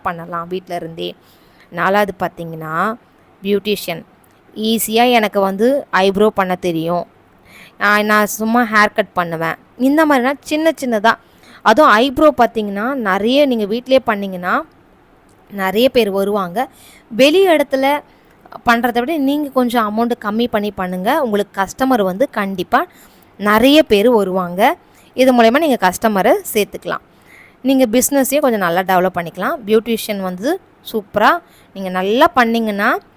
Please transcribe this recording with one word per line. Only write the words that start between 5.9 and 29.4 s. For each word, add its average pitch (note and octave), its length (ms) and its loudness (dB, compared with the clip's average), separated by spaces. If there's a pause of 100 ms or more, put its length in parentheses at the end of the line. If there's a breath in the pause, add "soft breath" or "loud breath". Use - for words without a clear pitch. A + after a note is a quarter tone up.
ஐப்ரோ G3 380 2
பண்ண F#3 260 -2
தெரியும், E3+ 500 -4 (760 loud breath)
ஆ, G#3 200 2
நான் G#3+ 240 2
சும்மா A3 380 -2
ஹேர் G#3+ 300 2
கட் G3+ 200 -4
பண்ணுவேன், E3 420 -4 (220)
இந்த C#4+ 280 2
மாதிரினா C4+ 340 2
சின்ன D#4 420 -2
சின்னதா, A3+ 320 0 (480 soft breath)
அதுவும் A#3 300 6
ஐப்ரோ C4+ 460 4
பார்த்தீங்கன்னா, A3 560 -2
நிறைய A#3 520 0
நீங்க A#3 200 0
வீட்லயே B3 400 0
பண்ணீங்கன்னா, G3 480 -4 (1000)
நிறைய G3 380 0
பேர் A3 220 0
வருவாங்க. G3 480 -2 (520 loud breath)
வெளி D4+ 360 4
இடத்துல C#4 380 0 (800 soft breath)
பண்றதை A#3+ 340 0
விட C#4 180 -2
நீங்க C#4+ 320 -2
கொஞ்சம் B3 360 0
அமௌண்ட் A3 260 -2 (100)
கம்மி A3+ 260 -2
பண்ணி G#3 240 -4
பண்ணுங்க. F#3+ 500 -4
உங்களுக்கு G3+ 400 -2
கஸ்டமர் B3+ 400 0
வந்து F#3+ 280 -2
கண்டிப்பா G3 560 -2 (540 soft breath)
நிறைய A3+ 440 6
பேர் G#3+ 260 4
வருவாங்க. F#3 520 0 (520 soft breath)
இது B3+ 200 4
மூலயமா A#3+ 240 4
நீங்க D4 240 2
கஸ்டமரை G3 520 2 (200)
சேர்த்துக்கலாம். F#3 500 -4 (580 soft breath)
நீங்க C4 240 2
பிசினஸையும் C4 540 0
கொஞ்சம் B3 200 0
நல்லா F3 220 0
டெவலப் F#3 340 0
பண்ணிக்கலாம். F3+ 400 -6 (100)